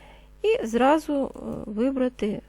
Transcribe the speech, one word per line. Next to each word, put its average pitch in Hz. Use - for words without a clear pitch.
і 427
зразу, 269
е, 277
вибрати, 247